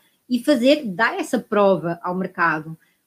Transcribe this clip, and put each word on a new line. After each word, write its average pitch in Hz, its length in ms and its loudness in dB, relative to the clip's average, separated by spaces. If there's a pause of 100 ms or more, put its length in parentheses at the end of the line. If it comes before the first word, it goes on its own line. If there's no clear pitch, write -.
(300)
e 247 140 -2
fazer, 277 420 4
dar 226 320 -2
essa 277 220 -2
prova 185 640 0
ao 180 120 -4
mercado. 160 600 -4 (300)